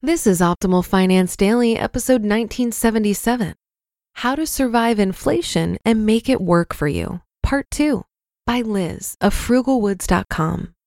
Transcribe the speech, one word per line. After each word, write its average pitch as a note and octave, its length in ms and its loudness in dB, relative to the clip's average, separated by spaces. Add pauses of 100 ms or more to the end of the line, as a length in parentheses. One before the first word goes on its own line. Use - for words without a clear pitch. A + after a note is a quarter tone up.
This E4 220 0
is F#3 160 4
Optimal F3+ 420 2
Finance F#3 540 2
Daily, A3+ 400 2
episode B3 460 0
nineteen A3+ 480 -2
seventy-seven. G#3+ 840 0 (600)
How B3+ 180 -2
to D#4 140 -4
Survive A#3 500 0
Inflation F#3 880 -2
and A3 220 2
Make A3 200 2
It C4 140 0
Work F3 320 2
for D3 140 -4
You, C#3+ 340 -4 (220)
Part C#4 260 -2
Two, D4 360 -2 (420)
by A#3+ 140 -2
Liz G3+ 600 -4
of G3+ 140 2
frugalwoods A#3+ 720 0
dot F#3+ 200 0
com. E3+ 460 -4 (140)